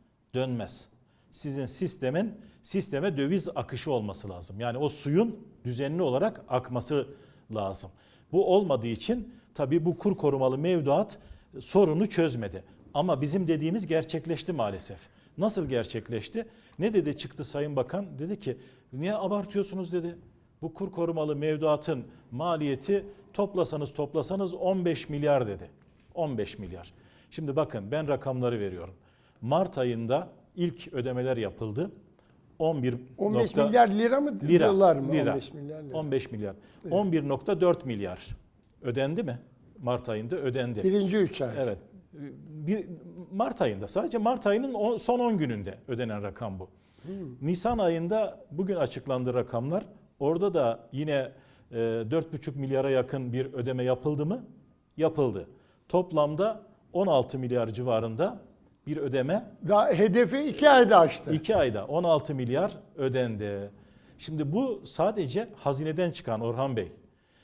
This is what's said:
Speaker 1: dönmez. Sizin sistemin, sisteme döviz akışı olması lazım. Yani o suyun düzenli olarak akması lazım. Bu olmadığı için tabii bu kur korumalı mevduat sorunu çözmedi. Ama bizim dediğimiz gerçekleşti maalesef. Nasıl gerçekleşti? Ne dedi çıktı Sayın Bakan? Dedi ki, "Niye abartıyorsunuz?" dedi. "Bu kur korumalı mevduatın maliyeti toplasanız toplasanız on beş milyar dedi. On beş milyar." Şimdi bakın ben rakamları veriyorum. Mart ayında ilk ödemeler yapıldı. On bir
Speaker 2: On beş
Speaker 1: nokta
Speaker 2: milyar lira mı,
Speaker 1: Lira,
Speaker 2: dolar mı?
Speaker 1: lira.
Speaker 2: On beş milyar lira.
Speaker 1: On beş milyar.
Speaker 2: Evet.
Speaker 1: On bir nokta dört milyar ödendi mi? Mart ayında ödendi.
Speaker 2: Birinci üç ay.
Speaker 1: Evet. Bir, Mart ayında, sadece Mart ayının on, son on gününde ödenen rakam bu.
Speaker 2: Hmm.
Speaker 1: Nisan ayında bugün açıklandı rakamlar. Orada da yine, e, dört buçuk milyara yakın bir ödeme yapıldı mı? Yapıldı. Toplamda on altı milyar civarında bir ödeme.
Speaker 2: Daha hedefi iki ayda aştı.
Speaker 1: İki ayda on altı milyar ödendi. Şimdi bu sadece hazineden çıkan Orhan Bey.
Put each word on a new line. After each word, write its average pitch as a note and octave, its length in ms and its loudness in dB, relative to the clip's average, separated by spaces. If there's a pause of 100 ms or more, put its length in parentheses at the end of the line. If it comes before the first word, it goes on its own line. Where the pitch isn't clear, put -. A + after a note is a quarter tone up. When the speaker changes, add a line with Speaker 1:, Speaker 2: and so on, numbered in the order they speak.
(340)
Speaker 1:
dönmez. B2+ 560 -4 (420)
Sizin C#3 340 -6
sistemin, F3 680 -2 (280)
sisteme E3+ 560 -2
döviz D#3 380 0
akışı C3 360 -4
olması G#2 380 -4
lazım. F2+ 300 -12
Yani A#2+ 180 -2
o C#3+ 120 0
suyun F3+ 580 0 (180)
düzenli C#3 360 -2
olarak D#3+ 480 0
akması B2+ 580 -2 (480)
lazım. F#2+ 340 -4 (420)
Bu F#3 240 4
olmadığı C#3+ 320 2
için G#3+ 460 -4 (200)
tabii D3+ 320 0
bu F3 120 0
kur G3 200 0
korumalı C3+ 400 2
mevduat E3 640 2 (400)
sorunu F#3 500 4
çözmedi. A#2+ 540 0 (300)
Ama D3+ 280 2
bizim D#3+ 260 0
dediğimiz E3 400 0
gerçekleşti D#3+ 640 -2
maalesef. G2+ 460 -4 (380)
Nasıl G3 280 0
gerçekleşti? A#2+ 800 -4 (340)
Ne G#3+ 140 0
dedi D3+ 240 2
çıktı - 280 -10
Sayın D3 300 -4
Bakan? D3 440 -4
Dedi G3 200 -6
ki, B2 180 -6 (360)
"Niye E3+ 220 -4
abartıyorsunuz?" F#3+ 760 -4
dedi. E3+ 220 -2 (460)
"Bu D#3+ 120 -6
kur G3 180 -8
korumalı D#3+ 440 0
mevduatın D3+ 680 0 (280)
maliyeti D#3 760 0 (280)
toplasanız F3+ 600 -2
toplasanız E3 600 -2
on F#3 320 0
beş E3 240 -2
milyar C#3+ 380 2
dedi. F#2+ 220 -8 (460)
On D3 220 -2
beş G#2 220 -6
milyar." F2 340 -12 (360)
Şimdi C#3+ 260 -6
bakın A2+ 360 -2
ben D3+ 160 -2
rakamları B2+ 520 -2
veriyorum. F#2 340 -6 (480)
Mart E3+ 360 0
ayında B2 520 0 (260)
ilk - 380 -4
ödemeler B2+ 440 -2
yapıldı. A2 540 -4 (680)
On D#3+ 240 0
bir B2 120 2 (220)
Speaker 2:
On G#3 160 0
beş A#3 80 4
Speaker 1:
nokta A3 240 4
Speaker 2:
milyar A#3 220 8
lira A3+ 340 2
mı, C4+ 260 -2
Speaker 1:
Lira, E3 200 8
Speaker 2:
dolar F#3+ 280 6
mı? C3+ 180 -2
Speaker 1:
lira. C3 180 2
Speaker 2:
On F#2 60 0
beş - 160 -10
milyar D3+ 300 -12
lira. C#3+ 140 -8
Speaker 1:
On D3+ 140 -4
beş C3+ 200 0
milyar. G#2 240 -6 (280)
Speaker 2:
Evet. E3 100 -4
Speaker 1:
On G3 180 2
bir D3+ 160 2
nokta D#3 340 0
dört F3 240 4
milyar G2+ 420 -6 (540)
ödendi C3+ 420 -2
mi? B2 160 -6 (400)
Mart B2 300 -2
ayında A2+ 260 -4
ödendi. B2+ 480 -2
Speaker 2:
Birinci G3 340 2
üç F3+ 240 0
ay. B2 80 -2 (100)
Speaker 1:
Evet. A2+ 180 -2 (720)
Bir, D#3 360 -4 (460)
Mart A3+ 300 -2
ayında, G#2 260 0
sadece A3+ 300 -2
Mart A#3 300 0
ayının B3 260 2
on, A3 240 0
son B3 220 0
on A#3 180 2
gününde G#2+ 400 -2 (100)
ödenen A2+ 360 -4
rakam G2 360 -6
bu. F#2 100 -14 (360)
Speaker 2:
Hmm. F3 80 -10 (280)
Speaker 1:
Nisan F3+ 360 0
ayında F3+ 720 0
bugün F#3 240 -2
açıklandı B2+ 580 -2
rakamlar. B2+ 520 -2 (340)
Orada E3+ 340 2
da B2 380 2
yine, C#3 400 -2 (400)
e, A#2+ 40 -8 (360)
dört D#3+ 220 0
buçuk C3 220 -8
milyara C3+ 340 0
yakın B2+ 440 0
bir B2+ 200 -2
ödeme B2+ 300 -2
yapıldı C#3+ 420 0
mı? A3+ 200 -4 (520)
Yapıldı. C#3+ 500 0 (420)
Toplamda F3 720 2 (300)
on F#3+ 140 2
altı C3+ 320 4
milyar B2 280 0
civarında A#2 720 0 (480)
bir D3 100 -4
ödeme. C#3 480 0 (220)
Speaker 2:
Daha G#3 200 6
hedefi G#3+ 500 4
iki D4 320 4
ayda A#3 300 10
aştı. D#3 340 4
Speaker 1:
İki D#3+ 220 2
ayda B2 300 2
on D#3 180 0
altı D#3 320 2
milyar C3 360 0 (260)
ödendi. G#2+ 720 -2 (460)
Şimdi D3+ 340 -4
bu A#3+ 340 -2
sadece F#3 720 -2
hazineden D#3 560 -2
çıkan A2+ 300 -4
Orhan A#2+ 340 -2
Bey. F#2 160 -4 (520)